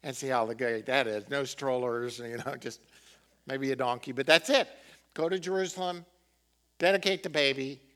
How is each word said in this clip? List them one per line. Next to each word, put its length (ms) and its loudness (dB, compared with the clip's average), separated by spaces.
and 140 -8
see 120 -6
how 180 2
the 100 -4
great 320 -2
that 180 2
is. 240 -4
No 140 -2
strollers, 760 -2
you 240 -8
know, 120 -6
just 260 -12
maybe 260 -2
a 40 0
donkey, 380 -2
but 120 -2
that's 240 6
it. 180 4
Go 160 -2
to 80 0
Jerusalem, 680 -4
dedicate 420 4
the 80 -8
baby, 500 0